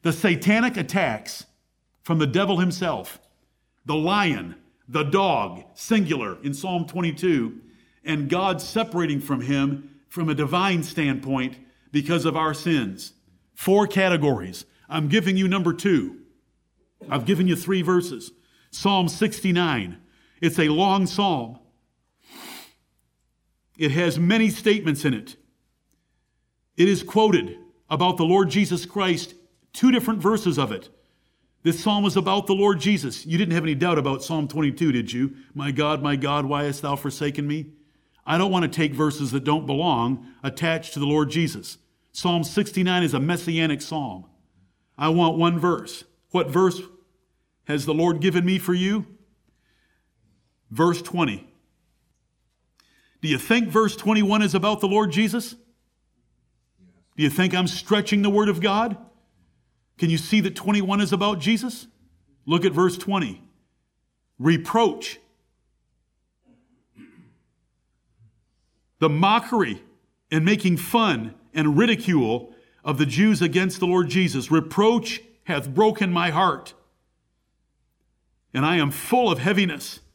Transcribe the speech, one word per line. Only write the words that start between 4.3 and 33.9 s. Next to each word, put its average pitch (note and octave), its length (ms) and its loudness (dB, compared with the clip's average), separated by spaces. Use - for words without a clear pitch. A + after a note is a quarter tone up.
the D3+ 160 -2
dog, C#3+ 600 0
singular, D3 680 0
in C#3 100 -6
Psalm F3 320 -4
twenty-two, E3 720 -2
and D3+ 260 -2
God F3+ 300 0
separating E3+ 600 -2
from C3+ 220 -4
him C#3 540 -2
from D#3+ 200 -4
a D3 60 0
divine F3 460 0
standpoint C3+ 760 -4
because D#3+ 340 0
of D#3 100 0
our D#3 200 -2
sins. B2 580 -2
Four G3+ 320 2
categories. D3 800 0
I'm D3+ 180 -2
giving F#3 300 2
you F#3 100 2
number F3 260 0
two. E3 480 0
I've C3+ 160 -2
given F#3 220 2
you E3 80 2
three F#3 260 -2
verses. F3 500 -2
Psalm F#3+ 360 0
sixty-nine. E3+ 920 -2
It's E3 180 0
a D#3 100 4
long F#3+ 380 2
psalm. C3+ 520 -2
It D3+ 140 0
has E3 260 0
many G#3 320 4
statements E3 540 0
in C#3 100 2
it. G#2+ 220 -10
It F3 100 6
is G3 160 2
quoted G3+ 540 2
about F3+ 280 0
the E3+ 60 0
Lord F3+ 260 4
Jesus F#3 360 0
Christ, F#3 500 -4
two C4 180 4
different A3 300 2
verses F#3 360 2
of B2+ 140 0
it. - 180 -10
This E3 200 0
psalm G#3 220 2
is F#3+ 100 0
about G3 320 0
the G3 80 2
Lord G3 240 2
Jesus. C#3+ 460 -2
You D#3+ 120 -2
didn't F3 160 0
have E3 100 0
any D#3 120 -2
doubt E3+ 220 2